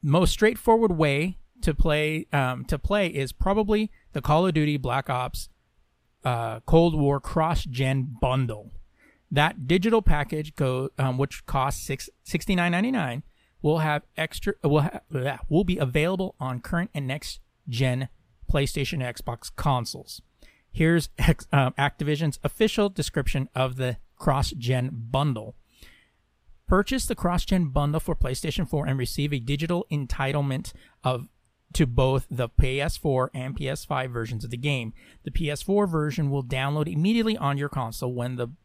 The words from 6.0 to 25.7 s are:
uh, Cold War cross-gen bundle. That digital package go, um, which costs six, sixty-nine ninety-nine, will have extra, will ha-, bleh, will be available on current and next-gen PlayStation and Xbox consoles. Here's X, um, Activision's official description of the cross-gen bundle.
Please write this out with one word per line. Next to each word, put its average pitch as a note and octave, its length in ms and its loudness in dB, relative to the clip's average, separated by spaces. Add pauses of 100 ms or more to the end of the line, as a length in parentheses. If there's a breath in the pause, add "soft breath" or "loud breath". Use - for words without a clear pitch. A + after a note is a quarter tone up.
uh, A#2 360 -2
Cold D#3+ 380 4
War C#3+ 220 2
cross-gen C3+ 1000 -2
bundle. B2+ 500 -2 (600 soft breath)
That D3 360 0
digital F#3+ 340 4
package D3+ 560 2
go, C3 420 0
um, C3 200 0
which - 260 -4
costs C3+ 400 -2
six, - 240 -6 (140)
sixty-nine F3 500 0
ninety-nine, F3 520 -2 (360)
will D3+ 180 2
have D3+ 240 0 (140)
extra, D#3+ 460 -4
will D3 200 4
ha-, - 180 -2 (120)
bleh, C3 260 -4 (120)
will E3+ 140 4
be F3+ 120 0
available E3 640 0
on B2+ 200 -4
current E3+ 340 -4
and C#3 120 -4
next-gen C3 1000 -4 (420)
PlayStation C#3 520 0
and B2 140 -6
Xbox - 400 -10
consoles. - 640 -2 (500 soft breath)
Here's E3 380 2 (100)
X, - 320 4
um, C3 280 4
Activision's D3 680 0
official G3+ 460 2
description - 640 -2
of C3 220 0
the B2+ 200 -2 (200)
cross-gen C3 760 0
bundle. A#2 640 -2 (1120 soft breath)